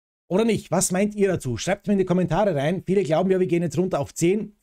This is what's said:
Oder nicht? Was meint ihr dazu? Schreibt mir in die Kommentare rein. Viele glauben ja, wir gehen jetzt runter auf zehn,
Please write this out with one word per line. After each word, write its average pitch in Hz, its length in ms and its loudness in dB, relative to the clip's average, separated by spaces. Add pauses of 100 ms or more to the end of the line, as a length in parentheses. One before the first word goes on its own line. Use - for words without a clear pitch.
(280)
Oder 190 160 2
nicht? 226 280 -2
Was 185 200 0
meint 208 220 0
ihr 202 140 2
dazu? 135 300 -2
Schreibt - 280 -4
mir 208 80 0
in 202 60 2
die 190 60 2
Kommentare 180 500 0
rein. 151 280 -2
Viele 190 200 2
glauben 160 260 2
ja, 190 100 2
wir 185 80 2
gehen 170 140 0
jetzt 170 160 -4
runter 180 220 0
auf - 140 -6
zehn, 196 500 -2